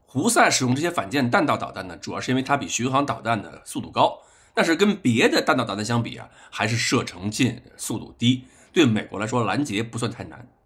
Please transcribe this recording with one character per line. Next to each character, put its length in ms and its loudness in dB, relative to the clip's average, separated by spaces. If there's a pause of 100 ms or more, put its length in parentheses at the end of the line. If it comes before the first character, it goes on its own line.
胡 220 0
塞 220 4
使 140 0
用 100 2
这 60 -2
些 100 0
反 180 -4
舰 220 0
弹 160 4
道 100 2
导 140 -8
弹 160 -10
呢， 100 -12
主 160 -12
要 80 -6
是 120 -2
因 20 2
为 80 0
它 140 0
比 100 -4
巡 240 -2
航 160 2
导 140 -4
弹 200 -2
的 240 -16
速 160 -8
度 80 -10
高， 300 2 (340)
但 140 2
是 80 4
跟 220 4
别 320 4
的 120 2
弹 160 2
道 80 0
导 120 -4
弹 80 -4
相 180 0
比 140 -6
啊， 120 -16 (220)
还 160 -2
是 100 0
射 280 0
程 260 -6
近、 320 -2 (140)
速 240 -6
度 180 -16
低， 280 2 (260)
对 120 6
美 180 2
国 180 -8
来 80 -2
说 160 0
拦 200 0
截 200 -2
不 120 -12
算 140 -4
太 140 -12
难。 240 -18 (180)